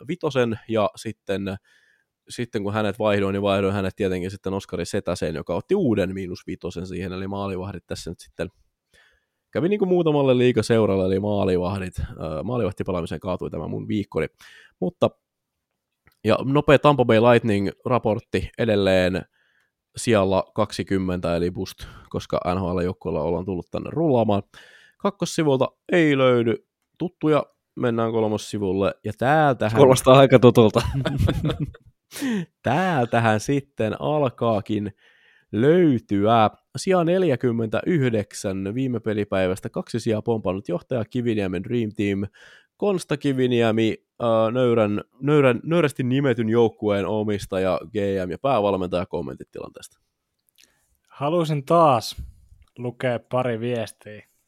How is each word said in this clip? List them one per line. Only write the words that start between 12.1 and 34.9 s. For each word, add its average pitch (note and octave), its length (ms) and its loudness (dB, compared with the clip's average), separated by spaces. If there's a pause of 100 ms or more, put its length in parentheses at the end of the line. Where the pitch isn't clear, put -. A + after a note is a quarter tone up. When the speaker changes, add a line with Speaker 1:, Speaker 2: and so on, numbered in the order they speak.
Speaker 1:
maalivahtipelaamiseen F#2 800 -4
kaatui F2 300 -6
tämä E2 180 -8
mun G#2 200 -8
viikkoni. G#2 380 -4 (540)
Mutta, - 300 -2 (1120)
ja G#2+ 200 2
nopea C#3 340 4
Tampa C#3+ 260 4
Bay A2+ 140 4
Lightning-raportti A2 1400 0
edelleen F#2+ 640 2 (720)
siellä F#2+ 460 2 (120)
kaksikymmentä, F#2 800 -2
eli F2 140 0
Bust, F2+ 360 -12 (220)
koska - 320 -4 (140)
N F#2+ 40 -2
H F2+ 160 -4
L-joukkueella F2 480 -4
ollaan F2 220 -4
tullut F#2 260 -8
tänne - 220 -8
rullaamaan. A#2 500 2 (560)
Kakkossivulta D3+ 720 0 (240)
ei D#3 260 4
löydy A#2+ 480 2 (320)
tuttuja, D#3 440 0 (320)
mennään A2+ 380 -2
kolmossivulle, G2+ 840 -2 (100)
ja G#2 140 -6
täältähän C3 580 2
Speaker 2:
Kuulostaa C3 420 8
aika C3+ 200 8
tutulta. A#2 420 8 (1040)
Speaker 1:
<laughs> - 800 -8
Täältähän A#2+ 800 0
sitten C3+ 600 -4
alkaakin A2+ 920 -2 (600)